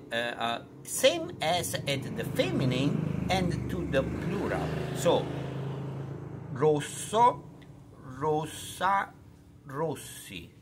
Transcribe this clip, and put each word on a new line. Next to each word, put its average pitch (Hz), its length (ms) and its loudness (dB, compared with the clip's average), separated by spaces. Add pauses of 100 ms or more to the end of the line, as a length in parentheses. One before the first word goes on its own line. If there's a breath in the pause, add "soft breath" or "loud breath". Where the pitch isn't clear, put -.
eh, 120 280 0
eh, 117 240 -2 (200)
same 330 580 2
as 170 360 2
at 135 380 -2
the 113 200 -4
feminine 139 960 2
and - 400 2
to - 200 -2
the 135 140 4
plural. 147 640 0 (280)
So, 147 300 4 (1300)
rosso, 151 1000 4 (680)
rossa, 156 920 0 (540)
rossi. 139 840 -6 (100)